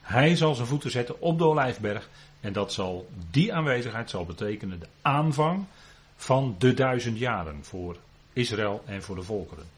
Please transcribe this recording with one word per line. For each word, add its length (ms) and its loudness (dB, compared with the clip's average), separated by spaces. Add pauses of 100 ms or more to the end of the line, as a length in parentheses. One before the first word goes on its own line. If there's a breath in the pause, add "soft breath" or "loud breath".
Hij 340 4
zal 200 4
zijn 120 -4
voeten 240 -2
zetten 300 -2
op 160 2
de 60 4
Olijfberg 680 2 (300 loud breath)
en 140 -6
dat 200 0
zal, 360 -4 (220)
die 220 4
aanwezigheid 560 -2
zal 160 -4
betekenen 540 -6
de 80 -14 (140)
aanvang 640 2 (500 loud breath)
van 420 0
de 160 6
duizend 440 0
jaren 460 -4
voor 340 -8 (360)
Israël 520 -2
en 180 -8
voor 120 -8
de 80 -8
volkeren. 420 -6 (120)